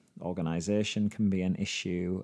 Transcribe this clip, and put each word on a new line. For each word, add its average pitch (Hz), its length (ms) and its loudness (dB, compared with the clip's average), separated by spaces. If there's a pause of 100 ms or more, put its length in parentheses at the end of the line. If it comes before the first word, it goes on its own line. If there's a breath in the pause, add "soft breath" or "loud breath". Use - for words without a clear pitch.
(220)
organisation 90 880 0
can 104 200 2
be 95 120 2
an 92 160 2
issue, 92 680 -2